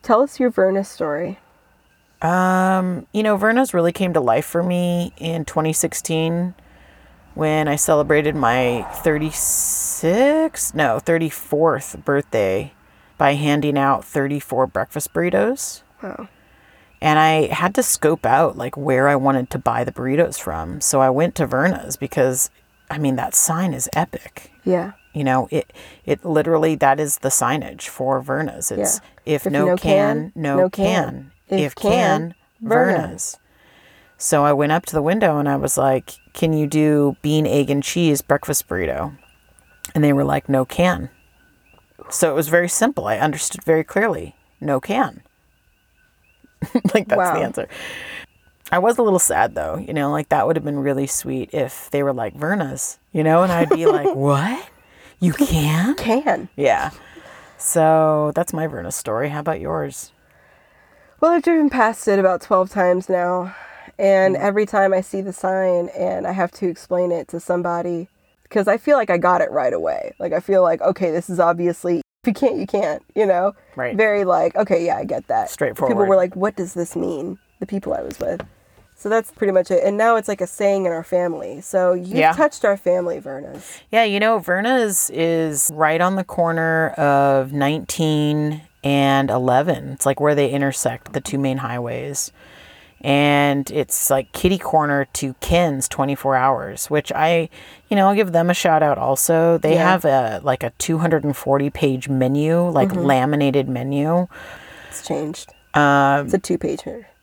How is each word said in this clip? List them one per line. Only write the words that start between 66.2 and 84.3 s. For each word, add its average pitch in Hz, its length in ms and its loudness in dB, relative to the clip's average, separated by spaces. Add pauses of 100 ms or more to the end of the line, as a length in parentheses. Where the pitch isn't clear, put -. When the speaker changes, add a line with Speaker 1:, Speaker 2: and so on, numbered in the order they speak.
Speaker 1:
I 175 60 -4
have 185 200 -2
to 185 160 -4
explain 180 440 -2
it 165 160 -4
to 170 120 -8
somebody, 175 680 -4 (420)
'cause 208 180 0
I 208 80 2
feel 294 220 2
like 214 100 0
I 180 80 2
got 175 240 2
it 147 100 0
right 127 220 0
away. 80 460 -4
Like, - 160 -6
I 180 60 0
feel 190 220 2
like, 165 200 2
"Okay, 185 280 0
this 175 200 -4
is 180 100 -2
obviously, 170 640 0 (200)
if - 40 -2
you 214 80 2
can't, 277 220 2
you 196 100 -4
can't," 185 360 -2 (120)
you 214 100 2
know? 190 300 2 (220)
Speaker 2:
Right. 127 200 -4
Speaker 1:
Very 208 280 2
like, 170 320 2
"Okay, 185 280 2
yeah, 160 140 0
I - 60 -6
get - 240 -6
that." 110 160 0
People - 100 -10
Speaker 2:
Straightforward. 139 540 0
Speaker 1:
were 190 80 6
like, 185 200 0
"What 196 200 -2
does 185 180 -8
this 175 200 -6
mean?" 170 440 -6 (220)
The 190 60 -8
people - 280 -6
I - 80 -4
was 69 160 -12
with. 87 240 -6 (560)
So 208 120 -10
that's 226 200 0
pretty 202 220 -2
much 185 180 2
it. 175 140 2
And 202 140 0
now 226 180 4
it's, 214 100 -2
like, 202 140 -4
a 180 60 -2
saying 196 400 0
in 170 60 0
our 165 120 -6
family. 165 560 -4
So 180 320 2
you've 180 240 -2
Speaker 2:
Yeah. 160 160 4
Speaker 1:
touched 302 320 0
our 202 140 2
family, 180 420 0
Verna's. 135 600 -14 (120)
Speaker 2:
Yeah, 226 120 4
you 202 140 0
know, 220 200 2